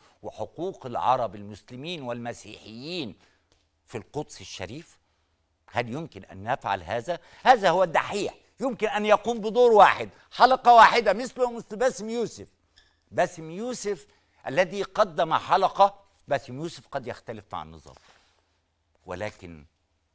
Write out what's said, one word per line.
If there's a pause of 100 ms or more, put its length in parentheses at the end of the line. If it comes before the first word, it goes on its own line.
(220)
وحقوق
العرب
المسلمين
والمسيحيين (680)
في
القدس
الشريف؟ (720)
هل
يمكن
أن
نفعل
هذا؟ (240)
هذا
هو
الدحيح، (260)
يمكن
أن
يقوم
بدور
واحد، (220)
حلقة
واحدة،
مثله
مثل
باسم
يوسف. (640)
باسم
يوسف (400)
الذي
قدم
حلقة، (280)
باسم
يوسف
قد
يختلف
مع
النظام، (1120)
ولكن (500)